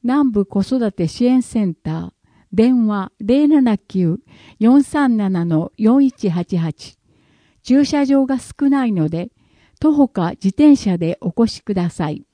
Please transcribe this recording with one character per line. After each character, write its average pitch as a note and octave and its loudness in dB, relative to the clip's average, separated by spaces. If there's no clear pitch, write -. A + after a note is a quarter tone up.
南 C4 0
部 G3+ -2
子 G3 -2
育 A#3 -2
て E3+ -4
支 - -2
援 B3+ 4
セ A3 -4
ン E3+ -2
タ - -10
ー、 E3 -10
電 A#3 2
話 G3+ -4
零 C4+ 2
七 C4 4
九 F#3 -2
四 B3+ 4
三 C4+ 0
七 F#3+ -2
の E3+ -2
四 A#3 2
一 B3+ 0
八 F3 -4
八。 - -6
駐 C4+ 2
車 C#4+ -2
場 C4+ 2
が C4 -4
少 - -4
な C4+ 0
い A3 -2
の D#3+ -2
で、 E3+ -8
徒 D#4 0
歩 C#4+ 2
か F3 -2
自 - -4
転 D4 4
車 F3+ -2
で E3+ -4
お F3+ -4
越 A3+ -2
し - -20
く G#3 -6
だ F3 -2
さ D#3 -6
い。 - -10